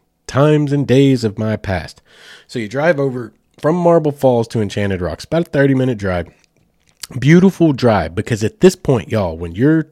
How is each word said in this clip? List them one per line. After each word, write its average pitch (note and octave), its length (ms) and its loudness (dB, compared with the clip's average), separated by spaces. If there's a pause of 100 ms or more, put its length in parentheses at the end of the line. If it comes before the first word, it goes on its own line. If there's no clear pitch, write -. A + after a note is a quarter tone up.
(280)
times D3 440 0
and C#3+ 160 -2
days C3 360 2
of G2+ 140 -4
my G#2+ 200 -4
past. F2 440 -8 (460)
So - 100 -12
you A2 100 -6
drive C#3+ 320 -2
over B2+ 340 -6 (260)
from D#3 160 0
Marble E3+ 360 2
Falls B2 380 0
to A#2 120 -2
Enchanted G2 400 -4
Rock. D#2+ 140 -4
It's - 100 -16
about E3+ 220 -2
a - 40 -20
thirty C#3 240 2
minute B2+ 220 -2
drive. F2+ 320 -4 (880)
Beautiful E3 520 4
drive, G#2 440 0
because G#2+ 280 -4
at - 180 -6
this F#3 140 6
point, A2+ 340 -2
y'all, F#2 280 -4
when E2+ 160 -10
you're D3+ 380 0